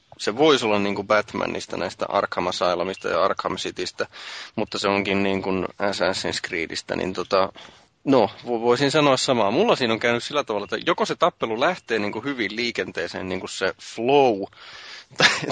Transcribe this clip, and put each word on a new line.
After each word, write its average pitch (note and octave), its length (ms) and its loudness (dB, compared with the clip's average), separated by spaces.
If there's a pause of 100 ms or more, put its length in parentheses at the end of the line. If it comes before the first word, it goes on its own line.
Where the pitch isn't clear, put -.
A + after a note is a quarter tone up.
(180)
se G#2+ 200 -4
voisi C#3 280 6
olla G#2 140 4
niinku G2+ 240 -2
Batmanista, F#2+ 760 -2
näistä F2 320 -6
Arkham F#2+ 380 0
Asylumista F2+ 600 -2
ja F2 160 0
Arkham F#2+ 320 -2
Citystä, F2+ 520 -6 (480)
mutta G#2+ 240 -4
se G#2 80 0
onkin G2 360 2
niinku G2 260 0 (120)
Assassin's F#2+ 840 -2
Creedistä, - 480 -6
niin F2 180 -2
tota, F#2+ 400 0 (500)
no, B2 260 6 (160)
vo-, A#2 160 -2
voisin B2 300 4
sanoa C#3+ 260 4
samaa. A2 340 2
Mulla F#3 240 4
siinä A2+ 180 0
on G#2+ 60 -2
käynyt A#2+ 240 0
sillä D3 200 -2
tavalla, G2+ 200 -4
että A2 220 -6
joko F3+ 200 0
se D3 100 -4
tappelu A#2+ 440 0
lähtee C#3+ 400 0
niinku G#2 220 -4
hyvin A#2 340 -4
liikenteeseen, F#2+ 760 -4
niinku F#2 180 -4
se - 340 -2
flow, A#2+ 600 4
<laughs> - 760 -16
tai, - 100 4 (240)